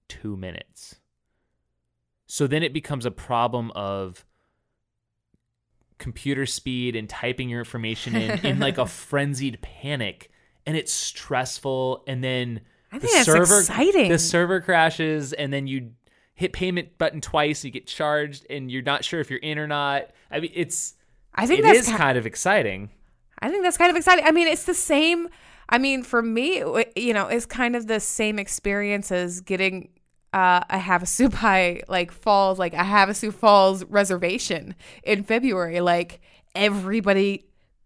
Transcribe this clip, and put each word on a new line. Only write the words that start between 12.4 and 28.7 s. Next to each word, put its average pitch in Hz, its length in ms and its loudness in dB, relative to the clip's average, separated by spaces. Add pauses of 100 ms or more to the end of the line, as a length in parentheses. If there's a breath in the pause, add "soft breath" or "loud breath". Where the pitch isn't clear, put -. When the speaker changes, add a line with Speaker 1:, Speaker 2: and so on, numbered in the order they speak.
Speaker 2:
I 226 80 -12
Speaker 1:
the - 80 -8
Speaker 2:
think 480 80 2
that's 262 120 6
Speaker 1:
server, 170 340 6
Speaker 2:
exciting. 247 500 4
Speaker 1:
the 170 80 4
server 175 420 0
crashes, 160 720 0
and 143 200 -6
then 139 160 -4
you 131 240 -8 (420)
hit 180 180 -4
payment 180 460 -4
button 156 220 -2
twice, 151 440 -2
you 139 60 -12
get 123 160 -14
charged, 151 640 -4
and 135 200 -8
you're 127 120 -6
not 143 220 -2
sure 170 160 -4
if - 100 -6
you're 127 80 -6
in 151 200 -6
or 151 100 -6
not. 143 420 -2 (200 soft breath)
I 151 100 -4
mean, 165 140 -6
it's, - 400 -6 (400)
Speaker 2:
I 208 120 0
think 339 140 4
Speaker 1:
it - 40 2
Speaker 2:
that's 440 160 10
Speaker 1:
is 233 80 0
Speaker 2:
ki- 226 80 0
Speaker 1:
kind 139 220 2
of 113 80 -2
exciting. 110 640 -2 (500)
Speaker 2:
I 254 100 -4
think 392 120 -2
that's 359 140 2
kind 349 140 6
of 339 60 0
exciting. 349 300 6
I 320 60 8
mean, 330 160 4
it's 294 160 0
the 359 100 -2
same, 330 540 2 (400 soft breath)
I 240 100 2
mean, 269 240 0
for 240 200 0
me, 247 380 -2
w-, 220 240 0 (120)
you 233 180 0
know, 202 140 0
it's 233 180 -2
kind 240 300 -2
of 226 100 -8
the 220 140 -2
same 214 380 -2
experience 202 760 -4